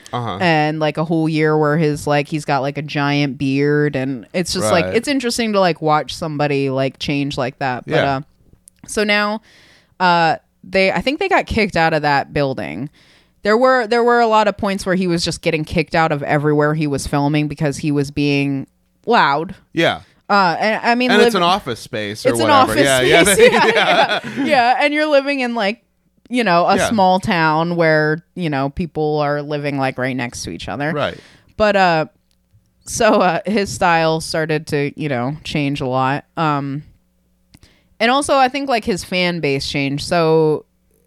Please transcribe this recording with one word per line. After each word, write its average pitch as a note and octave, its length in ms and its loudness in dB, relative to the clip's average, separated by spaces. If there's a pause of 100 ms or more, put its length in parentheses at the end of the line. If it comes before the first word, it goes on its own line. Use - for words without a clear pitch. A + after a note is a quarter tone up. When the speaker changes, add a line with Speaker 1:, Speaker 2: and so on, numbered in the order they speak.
(140)
Speaker 1:
Uh-huh. A2 260 -6
Speaker 2:
and, D#3 400 0
like, D3+ 160 0
a D#3+ 80 -2
whole D#3+ 240 0
year D#3 300 2
where D3 180 2
his, D3+ 300 -2
like, D3 220 0
he's D3+ 180 -6
got, C#3+ 160 0
like, C#3+ 160 -4
a C#3+ 40 -6
giant C#3+ 540 -2
beard, C#3+ 600 0
and C3 360 -6
it's F3 220 -4
just, G#2+ 180 0
like, F3+ 140 2
Speaker 1:
Right. F#3+ 80 -4
Speaker 2:
it's A#3+ 140 -2
interesting A#3+ 440 -2
to, G3+ 80 2
like, E3+ 220 0
watch D3+ 320 0
somebody, D3 560 -2
like, C3+ 280 -4
change C#3+ 380 -4
like C3+ 220 -6
that. B2+ 280 -4
But, D3+ 80 -4
Speaker 1:
Yeah. C#3 220 0
Speaker 2:
uh, - 40 -6 (680)
so G#3 180 -2
now, G#3 380 0 (580)
uh, E3+ 360 4 (280)
they, F#3+ 280 2
I F3+ 100 -2
think D4 160 -2
they G4 100 -2
got E4 180 2
kicked G#3+ 300 -2
out E3 160 2
of D3+ 100 0
that C#3+ 300 0
building. B2+ 560 -4 (540)
There G#3+ 160 2
were, B3+ 280 2
there A#3 180 2
were A#3+ 160 4
a A#3 80 4
lot G#3+ 200 4
of G3+ 80 -2
points G3 300 -4
where F#3 80 0
he F#3 140 0
was E3+ 160 0
just E3 180 -6
getting D#3+ 220 -2
kicked - 320 -2
out D#3+ 160 2
of C#3+ 100 -2
everywhere D3 520 2
he D#3 120 -2
was C#3 200 -4
filming D3+ 420 0
because C#3+ 300 -4
he D#3 140 -4
was C#3+ 180 -2
being C#3+ 580 -2 (360)
loud. F3 500 0 (200)
Speaker 1:
Yeah. C3+ 260 0 (300)
Speaker 2:
Uh, F#3 280 2
and, G3+ 280 -2
I A#3 80 2
mean, B3 160 0
Speaker 1:
And G#3 100 4
it's A#3 140 4
Speaker 2:
liv- F3+ 80 0
Speaker 1:
an E3+ 60 2
office F3+ 320 -2
space G#2+ 440 -8
or - 60 2
Speaker 2:
it's - 100 0
an - 80 2
Speaker 1:
whatever. C4 240 4
Speaker 2:
office - 120 2
Speaker 1:
Yeah, - 180 2
yeah, - 220 6
Speaker 2:
space. G3 140 4
<laughs> B4 100 8
Speaker 1:
<laughs> - 40 6
Speaker 2:
Yeah, - 140 4
Speaker 1:
yeah. - 540 2 (180)
Speaker 2:
yeah. C#4 60 -2
Yeah, B3 360 4
and D4 140 2
you're D4+ 140 0
living C#4 320 2
in, A#3+ 140 -4
like, G#3+ 280 -4 (480)
you B3 120 0
know, F3 240 4
a G3 100 4
Speaker 1:
Yeah. E3+ 120 0
Speaker 2:
small F#3 320 4
town E3 560 0
where, D#3 480 2 (100)
you F3 140 -4
know, C#3 220 -2
people D3+ 480 -4
are D3 240 -2
living, C#3+ 340 -6
like, C3 220 -2
right B2+ 180 -4
next A#2+ 280 -8
to A2 60 -8
each E2+ 180 -10
other. C#3 240 -6
Speaker 1:
Right. B2 260 -4 (400)
Speaker 2:
But, G#3 180 2
uh, E3+ 300 2 (800)
so, A3+ 340 2
uh, F3 240 0
his G3+ 240 -2
style E3 520 0
started D#3 480 -4
to, C#3+ 300 -2
you D3+ 100 -6
know, C3 360 -4
change C#3+ 380 -4
a C3 40 -4
lot. C3 380 -2 (140)
Um, C#3+ 460 -2 (1160)
and A#3 100 2
also, C#4 260 0
I C4 120 4
think, C#4 220 -6
like, A#3 160 0
his F#3 180 -2
fan F3 360 -2
base C#3 280 -2
changed. C#3 380 -4
So, D#3+ 580 2 (420)